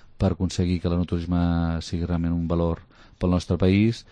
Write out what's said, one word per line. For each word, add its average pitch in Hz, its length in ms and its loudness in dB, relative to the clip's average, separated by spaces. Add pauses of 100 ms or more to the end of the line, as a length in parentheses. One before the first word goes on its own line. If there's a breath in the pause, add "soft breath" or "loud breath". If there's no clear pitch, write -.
(160 soft breath)
per 95 160 0
aconseguir 87 480 -2
que 90 80 -2
l'enoturisme 85 920 0
sigui 85 240 -4
realment 85 260 0
un 85 160 -2
valor 85 320 0 (420 soft breath)
pel 90 80 2
nostre 90 260 0
país, 101 440 2 (120)